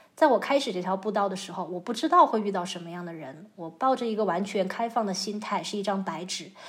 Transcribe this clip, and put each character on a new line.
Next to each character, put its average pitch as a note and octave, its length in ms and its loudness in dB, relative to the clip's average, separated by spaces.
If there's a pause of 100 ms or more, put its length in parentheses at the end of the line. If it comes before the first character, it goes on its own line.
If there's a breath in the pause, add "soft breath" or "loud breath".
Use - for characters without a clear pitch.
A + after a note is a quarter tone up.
(160 soft breath)
在 D#4 120 6
我 B3 100 6
开 C#4 220 2
始 C4+ 120 -4
这 F#3 80 -2
条 F#3 160 0
步 G3+ 160 -4
道 G3+ 160 2
的 F#3+ 80 -4
时 F#3 160 -10
候， F3+ 140 -4
我 F3 140 -6
不 F3 120 -6
知 A3+ 160 -2
道 F4 160 10
会 B3 160 4
遇 G#3 120 -2
到 F#3 120 -2
什 F3+ 160 -8
么 E3+ 120 -12
样 F3 120 -10
的 E3+ 80 -10
人， D#3 440 -14
我 E3+ 120 -10
抱 B3+ 280 2
着 B3+ 100 -4
一 A3 100 -2
个 G#3+ 80 2
完 F#3 220 0
全 G3 220 0
开 A#3 200 -4
放 A3+ 160 0
的 G3+ 80 -2
心 G#3 280 -4
态， G3+ 240 -4
是 - 120 -6
一 G3+ 60 -2
张 G3 240 -2
白 E3 180 -6
纸。 - 280 -10 (180 loud breath)